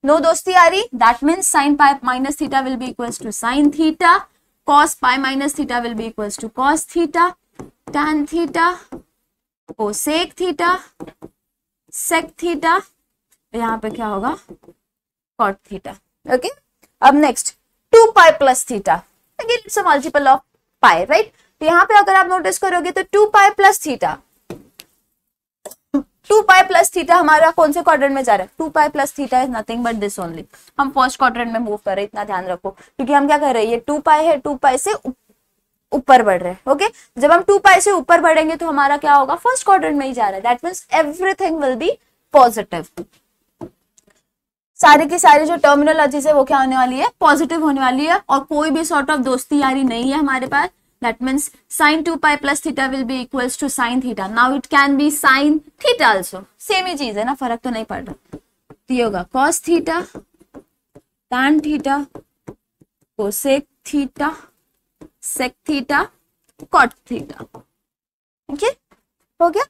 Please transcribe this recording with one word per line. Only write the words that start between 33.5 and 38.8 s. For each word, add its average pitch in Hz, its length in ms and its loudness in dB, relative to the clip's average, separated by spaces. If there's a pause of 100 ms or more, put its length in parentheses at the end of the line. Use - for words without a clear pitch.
रहे 220 100 0
हैं, 226 60 -4
ये 233 80 -2
टू 294 200 -4 (100)
pi 302 120 4
है, 320 180 2
two 285 260 -6
pi 269 140 2
से 415 160 -4 (960)
ऊपर 254 300 4
बढ़ 185 200 0
रहे 180 100 -6
हैं। 262 200 -6
ओके, 339 140 0 (320)
जब 294 140 4
हम 349 100 4
टू 403 240 2
pi 381 140 8
से 403 100 0
ऊपर 339 300 2
बढ़ेंगे 320 360 0
तो 330 120 -6
हमारा 285 280 0